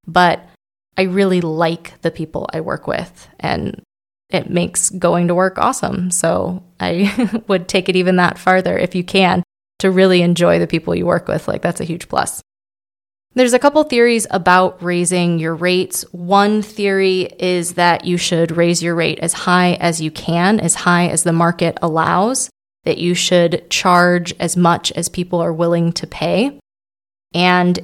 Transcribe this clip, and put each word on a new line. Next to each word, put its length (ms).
but 340
I 60
really 380
like 640
the 100
people 400
I 80
work 260
with, 400
and 420
it 200
makes 400
going 360
to 80
work 240
awesome. 540
So 500
I 680
<laughs> 40
would 180
take 220
it 80
even 200
that 220
farther, 400
if 160
you 80
can, 400
to 100
really 320
enjoy 380
the 80
people 260
you 120
work 200
with. 220
Like, 120
that's 200
a 40
huge 240
plus. 320
There's 180
a 60
couple 260
theories 460
about 520
raising 560
your 160
rates. 560
One 520
theory 640
is 360
that 320
you 100
should 400
raise 260
your 120
rate 240
as 160
high 400
as 260
you 100
can, 480
as 160
high 340
as 140
the 120
market 480
allows, 680
that 120
you 160
should 560
charge 720
as 160
much 360
as 180
people 280
are 140
willing 400
to 140
pay. 520
And 500